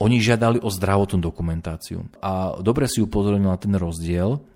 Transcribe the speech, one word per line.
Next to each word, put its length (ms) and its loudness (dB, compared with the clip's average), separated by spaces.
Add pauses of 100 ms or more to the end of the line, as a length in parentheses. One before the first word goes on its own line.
oni 160 4
žiadali 400 2
o 80 -4
zdravotnú 560 0
dokumentáciu. 960 -6
A 400 -4
dobre 320 0
si 80 -2
upozornil 480 2
na 80 2
ten 240 -4
rozdiel, 640 -2 (120)